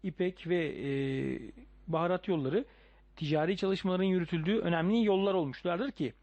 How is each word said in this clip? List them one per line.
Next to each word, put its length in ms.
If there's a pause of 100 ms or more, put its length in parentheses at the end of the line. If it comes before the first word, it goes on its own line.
ipek 440
ve, 200
e, 220 (960)
baharat 400
yolları 380 (500)
ticari 420
çalışmaların 460
yürütüldüğü 540
önemli 480
yollar 280
olmuşlardır 580
ki 320